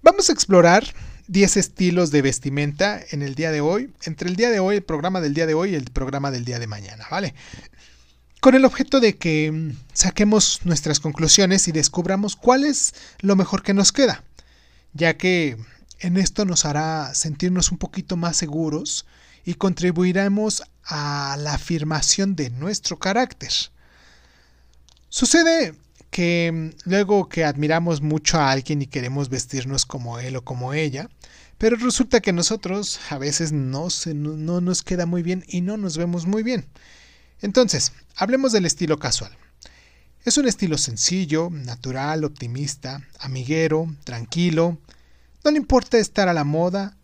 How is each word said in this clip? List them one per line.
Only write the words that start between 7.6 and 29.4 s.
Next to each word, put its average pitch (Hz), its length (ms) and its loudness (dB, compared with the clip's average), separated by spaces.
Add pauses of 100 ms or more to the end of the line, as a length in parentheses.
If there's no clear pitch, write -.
Con 262 140 8
el 269 100 6
objeto 262 340 2
de 220 160 4
que, 156 360 0
mm, 156 260 -6 (160)
saquemos 208 720 2
nuestras 156 360 0
conclusiones 180 680 2
y 175 40 -2
descubramos 180 640 -2
cuál 254 300 4
es - 300 -2 (240)
lo 196 160 2
mejor 190 260 0
que 202 140 0
nos 196 160 4
queda, 254 320 2 (680)
ya 156 240 2
que 170 380 0 (440)
en 180 180 0
esto 196 280 0
nos 175 200 0
hará 151 480 -4
sentirnos 175 580 -2
un 180 60 -6
poquito 185 400 -8
más 170 200 -2
seguros 156 680 -4 (400)
y 175 80 -6
contribuiremos 185 1080 0 (200)
a 143 540 -6
la 147 160 -4
afirmación 156 840 0
de 147 140 -4
nuestro 160 480 -6
carácter. 233 540 -2 (1600)
Sucede 320 680 2 (340)
que, 170 420 0
mm, 160 380 -8
luego 196 400 2
que 165 160 0
admiramos 151 560 0
mucho 151 380 0
a 139 120 4
alguien 135 300 -2
y 135 60 -4
queremos 131 420 -4
vestirnos 131 560 -4